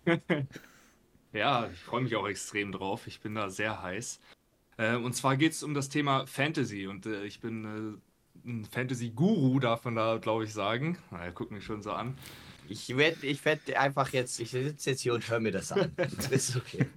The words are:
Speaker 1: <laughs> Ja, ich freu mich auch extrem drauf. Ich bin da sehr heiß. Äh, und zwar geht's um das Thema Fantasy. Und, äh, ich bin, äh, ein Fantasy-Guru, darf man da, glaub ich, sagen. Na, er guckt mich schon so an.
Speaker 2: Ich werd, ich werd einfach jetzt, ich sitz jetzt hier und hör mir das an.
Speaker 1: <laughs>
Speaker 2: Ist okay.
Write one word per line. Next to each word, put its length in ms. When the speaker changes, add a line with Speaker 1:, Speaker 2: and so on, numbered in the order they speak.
Speaker 1:
<laughs> 420
Ja, 380
ich 100
freu 200
mich 160
auch 120
extrem 440
drauf. 340
Ich 140
bin 140
da 160
sehr 320
heiß. 380
Äh, 180
und 180
zwar 220
geht's 260
um 120
das 140
Thema 380
Fantasy. 600
Und, 200
äh, 180
ich 160
bin, 240
äh, 40
ein 160
Fantasy-Guru, 960
darf 240
man 120
da, 220
glaub 240
ich, 100
sagen. 460
Na, 140
er 80
guckt 180
mich 140
schon 180
so 100
an. 240
Speaker 2:
Ich 280
werd, 260
ich 220
werd 300
einfach 380
jetzt, 280
ich 100
sitz 360
jetzt 140
hier 140
und 140
hör 120
mir 120
das 200
an. 240
Speaker 1:
<laughs> 340
Speaker 2:
Ist 260
okay. 400